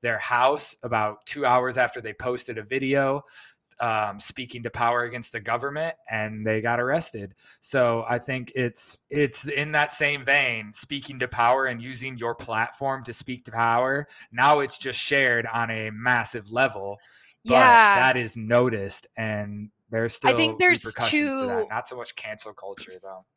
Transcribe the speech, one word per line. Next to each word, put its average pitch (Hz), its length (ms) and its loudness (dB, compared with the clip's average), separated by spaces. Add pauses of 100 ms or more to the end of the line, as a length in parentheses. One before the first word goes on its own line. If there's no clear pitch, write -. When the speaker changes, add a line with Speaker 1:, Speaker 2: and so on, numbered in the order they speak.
Speaker 1:
their 117 200 -2
house 131 640 2
about 110 420 -2
two 143 180 -6
hours 127 320 4
after 123 240 0
they 110 120 -10
posted 123 440 -6
a 110 60 -10
video, 135 600 0 (580)
um, 107 400 0
speaking 123 440 -10
to 117 60 -4
power 120 320 2
against 120 300 -8
the 113 80 -8
government, 139 540 -4 (160)
and 107 360 -6
they 110 140 2
got 117 200 0
arrested. 123 540 -4 (260)
So 120 480 2
I 120 100 0
think 127 380 -6
it's, - 420 -4 (120)
it's 143 360 0
in 147 260 -4
that 147 200 0
same 143 320 -2
vein, 123 480 0
speaking - 480 -10
to - 80 -2
power 127 380 4
and 120 160 -4
using 127 360 -10
your 117 180 -4
platform 123 680 -4
to 120 80 -10
speak 123 340 -8
to 110 60 -16
power. 123 560 0 (240)
Now 143 280 4
it's 139 180 -4
just 127 220 -6
shared 123 460 2
on 113 240 -2
a 110 200 -6
massive 113 600 -2
level, 107 480 -2 (460)
but 226 80 2
Speaker 2:
Yeah. 233 480 8
Speaker 1:
that 131 160 4
is 117 200 -4
noticed, 113 680 2 (100)
and 104 540 -6 (200)
there's 113 340 0
Speaker 2:
I 269 100 6
think 320 160 2
Speaker 1:
still - 80 -8
Speaker 2:
there's 359 260 4
Speaker 1:
repercussions 226 260 -2 (300)
to 262 60 -2
that. 240 160 -2
Speaker 2:
two 208 60 -6
Speaker 1:
Not 117 200 -6
so 127 80 -12
much 120 200 -12
cancel 107 380 -12
culture, 95 460 -16
though. 95 240 -16 (120)